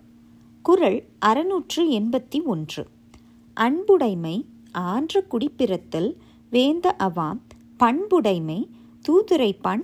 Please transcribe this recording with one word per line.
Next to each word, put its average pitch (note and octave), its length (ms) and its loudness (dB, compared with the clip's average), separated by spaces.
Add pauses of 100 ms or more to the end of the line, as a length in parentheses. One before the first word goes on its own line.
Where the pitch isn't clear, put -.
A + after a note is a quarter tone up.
(600)
குறள் D#4 420 2 (160)
அறுநூற்று D#4+ 720 0
எண்பத்தி B3 520 -2
ஒன்று. D#3+ 440 -6 (640)
அன்புடைமை B3 920 0 (260)
ஆன்ற A#3+ 600 -2
குடிப்பிறத்தல் G#3+ 840 -4 (340)
வேந்த D#4 500 2
அவாம், F3 400 -2 (380)
பண்புடைமை A#3 920 0 (400)
தூதுரைப்பான் C#4 760 2